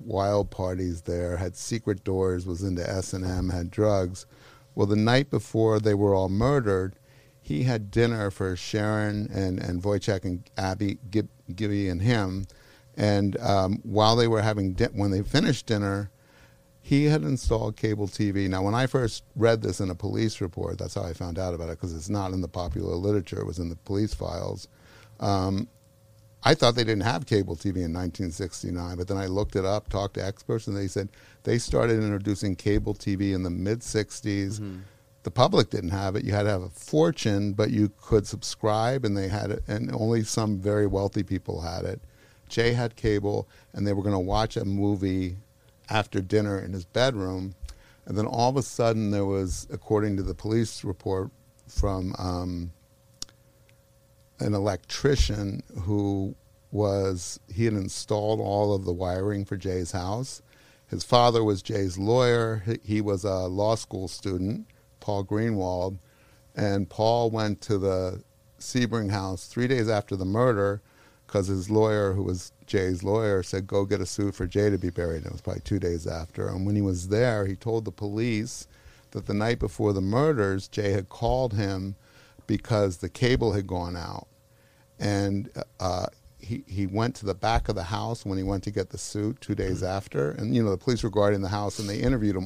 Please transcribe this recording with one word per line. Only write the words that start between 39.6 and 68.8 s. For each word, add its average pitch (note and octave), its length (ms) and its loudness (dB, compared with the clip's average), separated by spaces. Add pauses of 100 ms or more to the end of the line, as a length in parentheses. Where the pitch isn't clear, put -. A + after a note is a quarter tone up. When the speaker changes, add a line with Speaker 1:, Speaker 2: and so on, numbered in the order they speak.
Speaker 1:
and A2+ 240 -4
only A2+ 320 2
some G#2+ 360 -2
very G#2 260 2
wealthy G2 380 0
people F2+ 380 -4
had F2 220 -6
it. F#2 160 -6 (480)
Jay A#2+ 260 2
had A#2+ 220 -2
cable, G#2 520 0 (260)
and G2+ 140 -2
they G2+ 60 2
were G2 100 -2
gonna G2+ 160 2
watch G#2 360 0
a A2 100 -2
movie F#2+ 720 0 (500)
after G#2 320 0
dinner G2 400 2
in G2 140 -8
his F#2 100 -6
bedroom, F#2+ 720 -2 (540)
and G2 100 -4
then G#2+ 80 2
all A#2+ 240 2
of C3+ 80 0
a C3 60 0
sudden A2+ 480 0
there G2+ 140 2
was, F#2+ 460 -2
according G#2 460 0
to F#2+ 60 -2
the F2+ 100 -2
police A2 500 -2
report, F#2+ 460 -4 (380)
from, F#2+ 500 0
um, F2+ 540 -4 (1700)
an A2+ 160 0
electrician G#2 1080 0 (220)
who G2+ 500 0 (380)
was, G2 760 0
he G#2 180 0
had G#2+ 100 2
installed G#2 640 -2
all G#2 340 2
of F#2+ 100 0
the F2+ 80 -2
wiring F#2+ 540 -2
for G2+ 120 -6
Jay's F#2 340 -4
house. G2+ 500 -6 (460)
His - 160 -6
father A#2+ 400 6
was G2+ 180 2
Jay's G2 380 -2
lawyer. A2+ 640 2
He, A2 300 -2
he G#2+ 60 2
was G2+ 220 0
a F#2+ 220 0
law G2+ 300 2
school F#2+ 320 -6
student, G2 580 -4 (340)
Paul G2+ 240 -2
Greenwald, F#2+ 760 -2 (560)
and G2 340 0
Paul A2+ 400 2
went G#2+ 320 0
to G#2 160 0
the F#2 460 0 (360)
Sebring A2+ 520 0